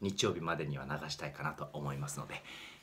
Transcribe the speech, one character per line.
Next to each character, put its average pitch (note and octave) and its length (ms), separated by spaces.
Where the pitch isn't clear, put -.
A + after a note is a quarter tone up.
日 G2 240
曜 G2 80
日 E2+ 80
ま E2 140
で D2+ 100
に C#2+ 140
は C2+ 60
流 - 240
し D3 60
た - 120
い - 40
か - 120
な D3+ 80
と - 220
思 D3 200
い C#2 60
ま C#2+ 80
す C#2+ 120
の - 80
で、 - 140